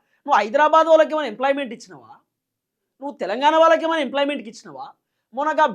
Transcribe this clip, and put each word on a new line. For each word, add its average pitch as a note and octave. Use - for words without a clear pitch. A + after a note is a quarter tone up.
నువ్వు C4+
హైదరాబాద్ D4+
వాళ్ళకి D#4
ఏమైనా D4
ఎంప్లాయ్‌మెంట్ C4+
ఇచ్చినావా? C3+
నువ్వు C#4
తెలంగాణ C4+
వాళ్ళకి E4
ఏమైనా D#4+
ఎంప్లాయ్‌మెంట్కి C#4
ఇచ్చినావా? C3+
మొన్నగా D4